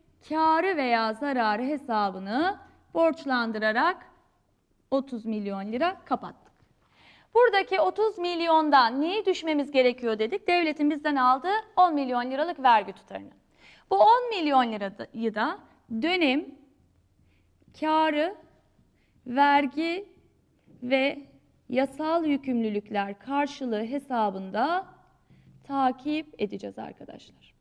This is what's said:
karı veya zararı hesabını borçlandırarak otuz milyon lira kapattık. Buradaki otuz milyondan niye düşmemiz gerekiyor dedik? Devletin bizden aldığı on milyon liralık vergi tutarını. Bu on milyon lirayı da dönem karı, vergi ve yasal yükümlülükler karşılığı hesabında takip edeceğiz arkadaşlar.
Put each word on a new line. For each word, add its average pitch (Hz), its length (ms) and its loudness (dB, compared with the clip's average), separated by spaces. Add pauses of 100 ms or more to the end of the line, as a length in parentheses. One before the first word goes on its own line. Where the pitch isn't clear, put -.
(280)
karı 320 480 2
veya 233 360 0
zararı 233 500 -2
hesabını 233 960 -2 (360)
borçlandırarak 254 1120 0 (840)
otuz 269 360 -4
milyon 202 460 -6
lira 339 320 -2
kapattık. - 480 -8 (840)
Buradaki 392 460 4
otuz 381 380 0
milyondan 311 840 2
niye 381 260 -2
düşmemiz 311 440 -2
gerekiyor 247 480 2
dedik? 233 300 -4
Devletin 311 420 2
bizden 294 260 -2
aldığı 262 380 2 (220)
on 349 180 6
milyon 254 360 -2
liralık 285 320 -4
vergi 214 300 4
tutarını. - 400 -16 (580)
Bu 381 60 0
on 480 320 6
milyon 285 440 2
lirayı 214 640 -6
da 277 240 -2 (440)
dönem 330 420 2 (1400)
karı, 311 540 0 (920)
vergi 285 840 0 (720)
ve 262 360 0 (500)
yasal 311 560 -2
yükümlülükler 220 960 -4
karşılığı 277 680 -4
hesabında 233 1000 -4 (800)
takip 269 760 -4
edeceğiz 202 360 -8
arkadaşlar. - 840 -18